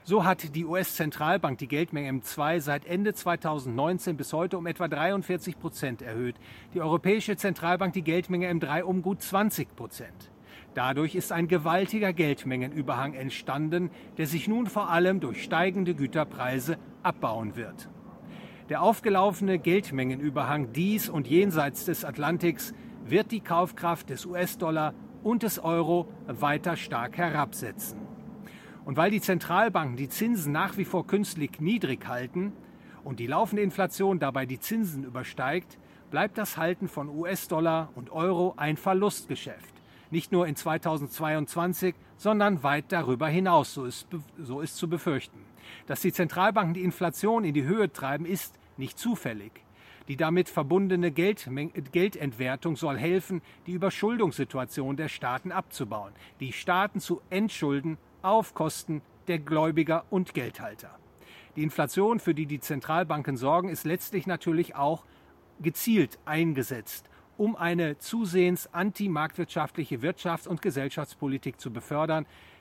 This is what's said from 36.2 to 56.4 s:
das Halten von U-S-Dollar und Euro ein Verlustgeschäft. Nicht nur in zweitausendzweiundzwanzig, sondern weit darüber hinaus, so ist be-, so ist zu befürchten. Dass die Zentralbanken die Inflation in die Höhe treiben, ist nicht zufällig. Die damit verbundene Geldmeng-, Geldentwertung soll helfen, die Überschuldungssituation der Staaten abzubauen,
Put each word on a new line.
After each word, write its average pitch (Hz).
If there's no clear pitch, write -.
das 208
Halten 175
von 147
U-S-Dollar 160
und 120
Euro 175
ein 151
Verlustgeschäft. -
Nicht 160
nur 175
in 147
zweitausendzweiundzwanzig, 160
sondern 208
weit 143
darüber 151
hinaus, 170
so 135
ist -
be-, 170
so 135
ist 156
zu 170
befürchten. 156
Dass 139
die 180
Zentralbanken 180
die 180
Inflation 190
in 151
die 143
Höhe 196
treiben, 143
ist -
nicht -
zufällig. 117
Die 139
damit 170
verbundene 175
Geldmeng-, 160
Geldentwertung 143
soll 139
helfen, 175
die 170
Überschuldungssituation 160
der 156
Staaten 127
abzubauen, 107